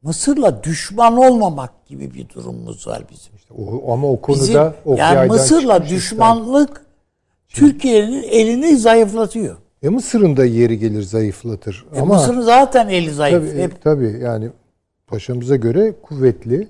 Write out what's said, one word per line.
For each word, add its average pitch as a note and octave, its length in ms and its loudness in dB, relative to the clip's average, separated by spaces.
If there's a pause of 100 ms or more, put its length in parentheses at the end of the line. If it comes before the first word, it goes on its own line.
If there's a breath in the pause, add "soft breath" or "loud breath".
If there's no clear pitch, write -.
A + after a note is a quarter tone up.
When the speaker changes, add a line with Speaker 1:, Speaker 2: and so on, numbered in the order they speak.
Speaker 1:
Mısır'la G3+ 600 -2
düşman A3+ 520 0
olmamak G#3+ 680 0
gibi C2+ 280 -16
bir B1+ 140 -18
durumumuz A#1+ 580 -16
var G#1+ 240 -10
bizim. - 260 -20
Speaker 2:
İşte - 180 -20
o, A#2 380 -8
ama C#3 180 -2
o B2 100 -2
konuda C#3 220 0
Speaker 1:
Bizim, D3 180 4 (240)
Speaker 2:
o C#3 120 0
Speaker 1:
yani D#3 200 2
Speaker 2:
yaydan C3 200 2
Speaker 1:
Mısır'la C4+ 380 4
Speaker 2:
çıkmış D#3+ 160 0
Speaker 1:
düşmanlık A3+ 800 0
Speaker 2:
üstad. - 920 -16
Speaker 1:
Türkiye'nin C4 640 2
elini B3 540 2
zayıflatıyor. A3 800 0 (260)
Speaker 2:
E, C#3 60 -2
Mısır'ın G3+ 480 0
da C3 80 2
yeri A#2 340 2
gelir G#2 240 -4
zayıflatır. G#2 840 -8 (100)
Speaker 1:
E, B2 40 -4
Speaker 2:
Ama F3+ 140 2
Speaker 1:
Mısır'ın F#3 260 2
zaten B3 480 4
eli F3 220 -2
zayıf. D3 280 0 (120)
Speaker 2:
Tabii, D3+ 100 -8
e, - 20 -2
Speaker 1:
Hep F3 200 -8
Speaker 2:
tabii B2+ 400 -2
yani A2+ 260 -6 (580)
paşamıza B2 500 -4
göre C#3 360 0 (100)
kuvvetli. C3 680 -2